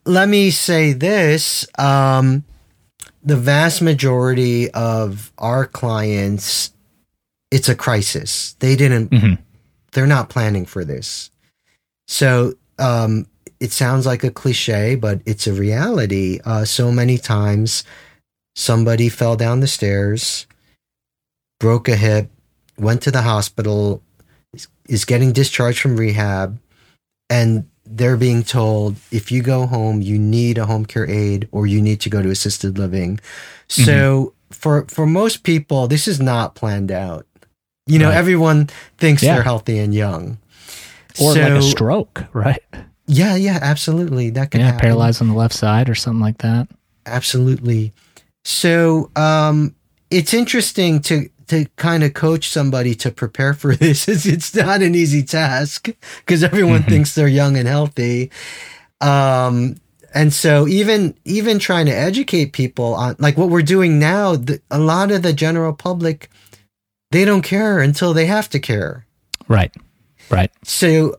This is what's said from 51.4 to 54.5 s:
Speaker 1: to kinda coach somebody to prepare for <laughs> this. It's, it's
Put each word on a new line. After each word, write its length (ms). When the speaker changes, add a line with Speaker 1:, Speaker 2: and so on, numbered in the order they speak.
Speaker 1:
to 180
kinda 320
coach 400
somebody 460
to 160
prepare 420
for 220
<laughs> 80
this. 240
It's, 180
it's 280